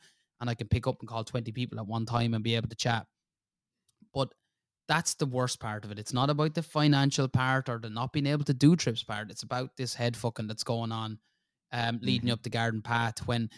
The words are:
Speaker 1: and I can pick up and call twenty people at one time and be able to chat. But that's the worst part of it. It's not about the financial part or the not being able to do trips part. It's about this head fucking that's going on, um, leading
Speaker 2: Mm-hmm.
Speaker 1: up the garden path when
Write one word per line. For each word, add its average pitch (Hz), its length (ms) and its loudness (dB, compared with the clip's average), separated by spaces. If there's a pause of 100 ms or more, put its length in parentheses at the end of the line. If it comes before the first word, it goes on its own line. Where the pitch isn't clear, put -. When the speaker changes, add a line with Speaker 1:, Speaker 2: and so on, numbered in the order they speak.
(400)
Speaker 1:
and 120 100 -4
I 113 60 -2
can 107 120 -8
pick 120 200 2
up 127 120 -2
and 110 80 -14
call 113 160 -6
twenty 113 280 -6
people 110 280 -6
at 107 60 -6
one 113 200 -2
time 117 280 2
and 110 100 -2
be 117 120 0
able 110 140 -2
to 110 60 -10
chat. 117 300 -2 (1080)
But 135 200 0 (540)
that's 156 260 0
the 151 140 0
worst 127 320 0
part 110 260 -6
of 104 60 -10
it. 101 80 -8
It's - 140 -8
not 135 180 2
about 151 240 0
the 165 80 -2
financial 139 640 4
part 131 420 0
or 117 80 -4
the 113 120 -10
not 117 240 -6
being 143 140 0
able 147 180 0
to 143 80 0
do 143 220 8
trips 120 280 -2
part. 104 280 -6
It's - 120 -12
about 127 340 -6
this 127 160 -4
head 120 240 0
fucking 113 300 -4
that's 107 160 -8
going 117 280 -2
on, 110 280 -6 (520)
um, 117 300 2
leading 123 260 2
Speaker 2:
Mm-hmm. 120 60 4
Speaker 1:
up 113 100 -2
the 117 60 -6
garden 113 320 2
path 117 460 0
when 117 300 0